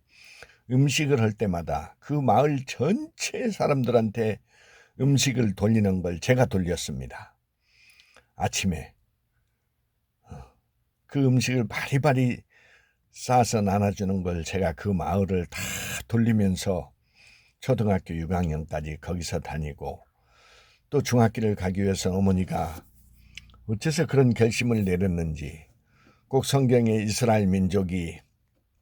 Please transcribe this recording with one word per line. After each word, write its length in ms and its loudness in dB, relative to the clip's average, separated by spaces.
음식을 500 2
할 140 2
때마다 680 -4
그 140 -6
마을 520 2
전체 840 -4
사람들한테 880 0
음식을 540 2
돌리는 480 2
걸 160 -4
제가 260 2
돌렸습니다. 920 -4
아침에, 580 -4
어, 80 -16
그 180 0
음식을 420 2
바리바리 760 0
싸서 500 2
나눠주는 600 0
걸 220 -4
제가 300 -2
그 160 -6
마을을 580 0
다 120 -14
돌리면서 840 0
초등학교 500 0
육 160 -4
학년까지 720 -2
거기서 380 -6
다니고, 640 -8
또 100 0
중학교를 540 2
가기 260 -4
위해서 300 0
어머니가 760 0
어째서 380 -2
그런 300 4
결심을 480 2
내렸는지, 840 -2
꼭 180 0
성경에 560 4
이스라엘 460 2
민족이 760 0